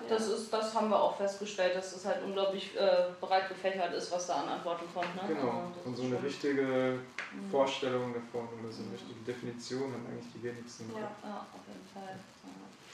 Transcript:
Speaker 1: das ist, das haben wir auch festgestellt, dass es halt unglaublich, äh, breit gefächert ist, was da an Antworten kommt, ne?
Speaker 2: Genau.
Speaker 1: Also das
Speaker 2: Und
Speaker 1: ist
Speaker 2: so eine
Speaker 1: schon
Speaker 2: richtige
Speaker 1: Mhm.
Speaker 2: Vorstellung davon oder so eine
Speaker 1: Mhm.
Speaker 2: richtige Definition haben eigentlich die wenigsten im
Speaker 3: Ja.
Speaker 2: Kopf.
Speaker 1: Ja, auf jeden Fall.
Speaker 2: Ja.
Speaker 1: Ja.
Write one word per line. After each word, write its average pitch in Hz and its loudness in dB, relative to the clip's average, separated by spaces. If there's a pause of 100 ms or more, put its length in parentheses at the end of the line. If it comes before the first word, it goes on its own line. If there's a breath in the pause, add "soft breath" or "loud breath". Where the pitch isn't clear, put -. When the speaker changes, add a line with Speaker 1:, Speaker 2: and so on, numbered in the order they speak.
Speaker 1:
das 220 4
ist, 226 -2
das 220 2
haben 214 4
wir 196 8
auch 202 4
festgestellt, 196 2
dass 185 -4
es 180 -8
halt - 0
unglaublich, 196 0
äh, 180 8 (160)
breit 190 4
gefächert 190 0
ist, - -2
was 180 0
da 156 2
an - 0
Antworten 170 -2
kommt, 175 -2
ne? 185 -4
Speaker 2:
Genau. 143 2
Speaker 1:
Also - -2
das - -8
Speaker 2:
Und 127 -4
Speaker 1:
ist 120 -6
Speaker 2:
so 127 -2
eine 123 2
Speaker 1:
schon - 0
Speaker 2:
richtige 135 2 (340)
Speaker 1:
Mhm. - -8
Speaker 2:
Vorstellung 127 2
davon 117 -4 (120)
oder 113 -6
so 107 -8
eine 98 -6
Speaker 1:
Mhm. 120 -6
Speaker 2:
richtige 117 -10
Definition 123 -4
haben 120 -6
eigentlich 120 -8
die 113 -12
wenigsten 117 -8
im 220 -6
Speaker 3:
Ja. 214 -4
Speaker 2:
Kopf. 208 -8
Speaker 1:
Ja, 208 -8
auf 185 -16
jeden 190 -14
Fall. 190 -10 (260)
Speaker 2:
Ja. 190 -14
Speaker 1:
Ja. 190 -16 (280 loud breath)